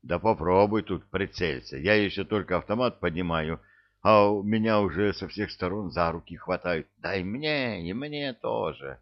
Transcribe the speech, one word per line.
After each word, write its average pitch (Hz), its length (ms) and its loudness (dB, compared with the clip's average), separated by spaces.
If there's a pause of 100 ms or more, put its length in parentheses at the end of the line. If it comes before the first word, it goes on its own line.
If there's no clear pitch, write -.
«Да 82 160 -2
попробуй 101 640 4
тут - 260 -6
прицелься, 82 680 -4
я 92 180 2
ещё 98 280 0
только 90 340 -2
автомат 113 420 -2
поднимаю, 82 600 -2 (420)
а 104 280 8
у 104 140 0
меня 110 360 2
уже 98 340 2
со 92 140 -8
всех 95 220 -6
сторон 92 420 -6
за 85 200 2
руки 85 240 -10
хватают. 87 520 -4 (100)
Дай 90 260 -4
мне, 120 680 -4
и 95 40 -4
мне 143 400 -6
тоже». 80 680 -6